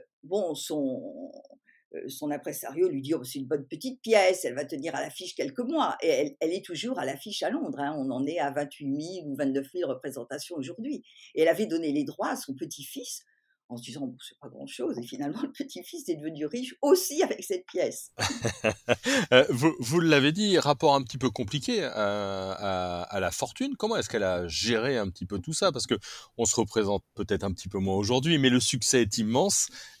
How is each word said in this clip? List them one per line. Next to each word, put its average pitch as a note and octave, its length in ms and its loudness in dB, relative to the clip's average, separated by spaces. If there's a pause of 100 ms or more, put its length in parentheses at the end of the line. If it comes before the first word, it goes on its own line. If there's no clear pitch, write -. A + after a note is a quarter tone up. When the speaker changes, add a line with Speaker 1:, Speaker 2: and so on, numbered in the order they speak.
(240)
Speaker 1:
bon, F3 300 -2
son, C3+ 760 -6 (640)
euh, - 120 -8
son D3 240 -8
impresario D3 580 -2
lui C#3 120 -4
dit : « C#3 140 -2
Oh, - 80 -4
c'est C3+ 160 -10
une C3 80 -8
bonne C#3+ 200 -4
petite C4 340 -10
pièce, F#3 440 6
elle B2 100 -4
va C#3+ 100 -4
tenir D#3 300 -6
à D3 60 -2
l'affiche D#3 340 -10
quelques C#3 240 -4
mois. » A#3+ 420 0
Et E3 60 0
elle, D3 320 2
elle E3 140 0
est F#3 120 -4
toujours G3 340 -6
à C3+ 60 -4
l'affiche C#3 380 -6
à E3 60 0
Londres, G#3 300 -4
hein. C#3+ 180 -2
On C3+ 140 -4
en C3 140 -2
est E3 140 -2
à C#3+ 120 0
vingt-huit C#3+ 360 -6
mille D#3+ 380 -4
ou C#3 100 -6
vingt-neuf C3+ 380 -2
mille F3+ 120 -2
représentations C3 720 -8
aujourd'hui. A3 460 -8 (320)
Et D#3 60 4
elle D#3+ 80 8
avait F#3+ 180 4
donné D#3+ 240 0
les C#3+ 120 2
droits F#3+ 260 -4
à - 60 -2
son - 180 -6
petit-fils - 720 -10 (460)
en A#2+ 60 -10
se A#2+ 80 -12
disant : « C3 240 -10
Bon, B2+ 80 -10 (120)
c'est - 120 -20
pas C#3+ 80 -14
grand-chose. » C#3 540 -6
Et - 20 -8
finalement, C#3+ 380 -6
le C#4 100 -4
petit-fils D#4+ 560 -10
est E4+ 80 -2
devenu D3+ 300 -6
riche B3+ 360 -6
aussi D4 420 4
avec - 200 -2
cette F3+ 220 -6
pièce. - 520 -4
Speaker 2:
<laughs> - 40 -6 (1120)
Euh, B2+ 160 12
vous, C#3+ 300 2
vous B2+ 200 2
l'avez D3+ 320 6
dit, G3 260 4
rapport C#3+ 380 6
un C3+ 80 2
petit B2 140 -8
peu B2 120 2
compliqué, D3 540 -2
euh, - 100 -2
à, G2 1120 0
à - 160 -4
la F2+ 120 2
fortune. C4 440 -4
Comment A3 220 0
est-ce A2+ 120 -2
qu'elle G#2+ 140 0
a F2+ 240 2
géré A#2 500 2
un G2+ 120 0
petit - 160 -8
peu G2 140 -4
tout D#3+ 120 -6
ça ? E3+ 220 2
Parce A#2+ 120 -4
que - 100 2 (420)
on A#2 80 2
se - 100 2
représente G2+ 480 2 (120)
peut-être G2 280 0
un G2 80 0
petit - 160 -8
peu G2 120 -2
moins F#2+ 160 2
aujourd'hui, C3 420 4
mais C3+ 120 6
le B2 120 6
succès B2+ 400 4
est G#2 160 0
immense B2 500 2 (320)